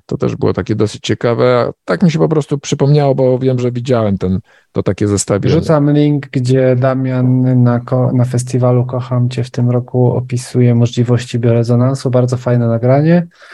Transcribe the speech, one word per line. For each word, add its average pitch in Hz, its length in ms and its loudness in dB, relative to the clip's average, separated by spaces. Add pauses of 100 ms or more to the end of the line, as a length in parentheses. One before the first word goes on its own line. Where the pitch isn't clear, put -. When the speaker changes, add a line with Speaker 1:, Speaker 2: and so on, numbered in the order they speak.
Speaker 1:
To - 100 -6
też 120 200 -4
było 107 160 -2
takie 95 220 -4
dosyć 107 280 -4
ciekawe. 123 680 0
A - 40 -8 (120)
tak - 180 -2
mi 170 80 4
się 156 80 -2
po 156 100 2
prostu 151 300 -2
przypomniało, 143 560 2
bo 127 240 2
wiem, 127 200 0
że 123 140 -2
widziałem 117 460 0
ten, 92 220 -2 (320)
to 101 100 -4
takie 104 260 -2
zestawienie. 127 480 0
Speaker 2:
Wrzucam 147 360 2
link, 147 400 2
gdzie 131 440 2
Damian 127 880 0
na 120 180 2
ko-, 123 320 -2
na 123 120 2
festiwalu 123 640 0
Kocham 123 440 -2
Cię 123 140 -6
w - 60 -16
tym 123 200 -2
roku 123 420 0
opisuje 123 600 0
możliwości 120 640 0
biorezonansu. 120 720 0
Bardzo 123 260 0
fajne 120 320 0
nagranie. 139 580 2 (280)